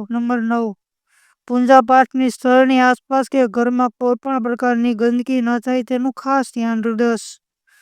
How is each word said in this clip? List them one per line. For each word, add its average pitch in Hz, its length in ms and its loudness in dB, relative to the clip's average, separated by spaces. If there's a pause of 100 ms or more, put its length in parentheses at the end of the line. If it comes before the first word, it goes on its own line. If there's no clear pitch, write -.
નંબર 233 320 -2
નવ, 233 240 -2 (840)
પૂજા 247 340 4
પાઠની 254 500 2
સ્થળની 262 520 2
આસપાસ 254 460 0
કે 262 180 0
ઘરમાં 240 480 -2
કોઈ 247 240 -2
પણ 269 240 -4
પ્રકારની 240 520 -2
ગંદકી 240 460 0
ન 233 80 -2 (100)
થાય 254 240 -2
તેનું 254 300 -2
ખાસ 269 380 -2
ધ્યાન 226 280 -4
રાખો. 226 180 -4
દસ, 233 260 0 (580)